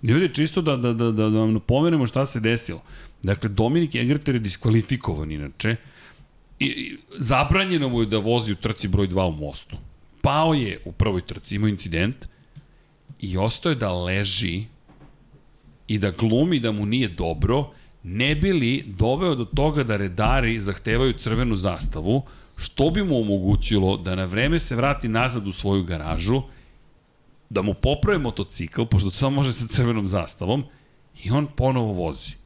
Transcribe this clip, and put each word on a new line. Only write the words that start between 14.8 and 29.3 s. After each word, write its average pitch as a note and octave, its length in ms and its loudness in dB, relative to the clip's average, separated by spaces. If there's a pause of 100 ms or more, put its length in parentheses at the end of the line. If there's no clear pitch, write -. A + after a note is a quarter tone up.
i G#2+ 100 0
da G2 120 0
glumi B2 500 2
da A2+ 120 -2
mu G#2 140 -2
nije A#2 220 0
dobro, F#2 640 -2 (320)
ne A#2 320 0
bi F3 180 2
li C#3 360 0
doveo C3 460 0
do A#2+ 120 -4
toga D3 380 0
da A2 120 0
redari A2 640 2
zahtevaju A2 540 0
crvenu A2+ 420 0
zastavu, F2+ 680 0 (340)
što - 340 0
bi G3+ 140 0
mu D#3 120 0
omogućilo G2 800 2
da F#2 180 -4
na F#2+ 100 -2
vreme B2 340 0
se B2+ 180 -2
vrati C3+ 320 0
nazad A#2 380 0
u F#2+ 60 -4
svoju G2 320 0
garažu, F2 580 -2 (1080)
da G2+ 120 0
mu G2+ 120 0
poprave D3 440 2
motocikl, A2 680 -4
pošto F#2+ 260 2
to F2+ 60 -10
samo C3+ 160 0